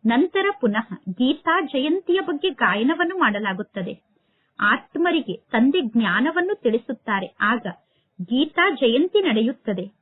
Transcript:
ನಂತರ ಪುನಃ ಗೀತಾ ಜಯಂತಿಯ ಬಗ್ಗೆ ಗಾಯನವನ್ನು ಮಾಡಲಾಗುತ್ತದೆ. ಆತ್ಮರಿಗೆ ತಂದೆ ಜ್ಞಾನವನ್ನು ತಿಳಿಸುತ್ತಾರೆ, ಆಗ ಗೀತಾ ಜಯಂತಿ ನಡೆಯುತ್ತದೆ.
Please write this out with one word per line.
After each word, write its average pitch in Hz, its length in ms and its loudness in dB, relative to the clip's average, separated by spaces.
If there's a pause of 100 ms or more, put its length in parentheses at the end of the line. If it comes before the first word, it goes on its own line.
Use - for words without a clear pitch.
ನಂತರ 339 400 2 (140)
ಪುನಃ 214 340 -2 (160)
ಗೀತಾ 311 500 0
ಜಯಂತಿಯ 339 600 -2
ಬಗ್ಗೆ 349 300 -4
ಗಾಯನವನ್ನು 285 680 0
ಮಾಡಲಾಗುತ್ತದೆ. 202 840 -2 (580)
ಆತ್ಮರಿಗೆ 302 760 0
ತಂದೆ 269 440 2
ಜ್ಞಾನವನ್ನು 254 760 0
ತಿಳಿಸುತ್ತಾರೆ, 220 840 -4
ಆಗ 226 260 0 (560)
ಗೀತಾ 302 480 0
ಜಯಂತಿ 285 520 2
ನಡೆಯುತ್ತದೆ. 220 680 -2 (120)